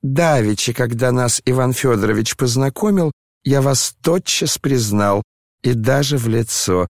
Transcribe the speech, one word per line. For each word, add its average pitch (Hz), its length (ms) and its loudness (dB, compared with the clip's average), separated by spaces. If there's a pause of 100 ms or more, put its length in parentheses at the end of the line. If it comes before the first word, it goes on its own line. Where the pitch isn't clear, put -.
Давеча, 135 680 0
когда 120 400 -2
нас 123 320 0
Иван 127 280 0
Федорович 107 640 0
познакомил, 139 760 0 (300)
я 139 180 2
вас 135 400 0
тотчас - 580 -2
признал, 104 640 0 (400)
и 123 120 0
даже 135 420 0
в 117 120 -2
лицо. 101 600 0